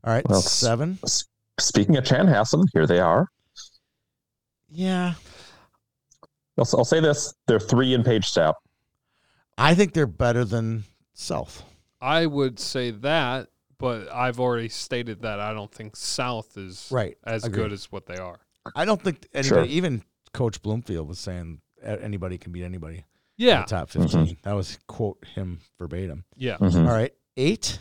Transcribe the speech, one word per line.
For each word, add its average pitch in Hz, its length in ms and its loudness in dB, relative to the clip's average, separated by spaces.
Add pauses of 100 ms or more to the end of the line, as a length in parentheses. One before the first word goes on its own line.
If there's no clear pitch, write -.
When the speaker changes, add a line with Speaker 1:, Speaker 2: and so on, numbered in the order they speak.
Speaker 1:
All 113 120 0
right, 120 160 0
Speaker 2:
Well, 98 100 6
s-, 90 140 0
Speaker 1:
seven. 127 500 0
Speaker 2:
s-, - 220 -2 (340)
speaking - 380 4
of 131 80 0
Chanhassen, 147 580 4 (100)
here 80 140 4
they 87 140 6
are. 92 260 4 (1400)
Speaker 1:
Yeah. 180 440 -2 (1400)
Speaker 2:
I'll, - 60 2
s-, - 100 0
I'll 120 120 4
say 165 140 2
this. 147 340 0 (140)
They're 113 120 6
three 127 340 2
in 123 100 2
Page 113 260 2
Sap. 78 260 2 (1000)
Speaker 1:
I 151 180 6
think 180 180 4
they're 151 140 2
better 120 380 0
than 113 380 -4 (300)
South. - 500 -10 (380)
Speaker 3:
I 165 240 0
would 139 340 -2
say 123 320 -4
that, 127 580 -2 (280)
but 113 340 -4
I've 123 280 -2
already 120 300 -2
stated 117 540 -8
that 104 160 -6
I 107 140 -6
don't 104 180 -10
think 110 240 -18
South - 640 -6
is 92 340 -14
Speaker 1:
Right. 110 340 -4
Speaker 3:
as 113 180 -6
Speaker 1:
Agreed. 107 200 -2
Speaker 3:
good 104 100 -4
as - 180 -14
what 98 140 -12
they 90 120 -12
are. 90 220 -12 (360)
Speaker 1:
I 156 100 0
don't 208 160 0
think - 320 -6
anybody, 135 340 2
Speaker 2:
Sure. 139 100 -4
Speaker 1:
even 151 260 -2 (300)
Coach 117 280 -4
Bloomfield 104 460 -4
was 92 120 -12
saying 85 400 -10 (240)
a-, 107 180 -8
anybody 95 360 -8
can 87 160 -16
beat 87 100 -10
anybody 87 340 -12
in 92 60 -16 (340)
Speaker 3:
Yeah. 208 260 6
Speaker 1:
the - 40 -8
top 87 220 -4
fifteen. 82 380 2
Speaker 2:
Mm-hmm. 85 60 -2 (100)
Speaker 1:
That 101 100 -2
was, 98 240 -4 (100)
quote, - 380 -6 (100)
him 90 240 -8 (180)
verbatim. 87 460 -10 (140)
Speaker 3:
Yeah. 123 200 -6
Speaker 2:
Mm-hmm. 87 300 4
Speaker 1:
All 120 60 4
right, 113 200 0 (220)
eight. 151 460 -2